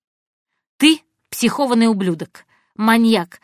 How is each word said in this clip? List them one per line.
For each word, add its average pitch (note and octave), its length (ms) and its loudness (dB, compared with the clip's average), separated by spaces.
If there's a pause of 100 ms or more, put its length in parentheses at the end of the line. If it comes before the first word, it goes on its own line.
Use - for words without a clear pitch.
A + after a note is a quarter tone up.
(760)
"Ты D#4 260 0 (280)
психованный A#3+ 560 0
ублюдок, F3+ 600 -4 (300)
маньяк A3+ 680 0